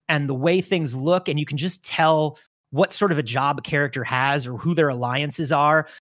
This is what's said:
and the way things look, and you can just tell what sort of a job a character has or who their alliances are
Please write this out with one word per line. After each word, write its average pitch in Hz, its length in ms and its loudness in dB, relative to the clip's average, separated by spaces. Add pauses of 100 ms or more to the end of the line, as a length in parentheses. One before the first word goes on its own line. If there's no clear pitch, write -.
and 143 200 0
the 135 60 -2
way 170 260 2
things 165 320 -2
look, 170 340 0
and 151 120 -2
you 151 60 -2
can 143 120 -6
just 175 260 -4
tell 156 540 2 (320)
what 165 240 0
sort 202 180 2
of 147 60 0
a 147 60 0
job 131 340 0
a - 60 -12
character 139 400 -2
has 131 420 0
or 123 120 -8
who 165 180 -2
their 151 140 4
alliances 135 640 -4
are 151 360 4 (160)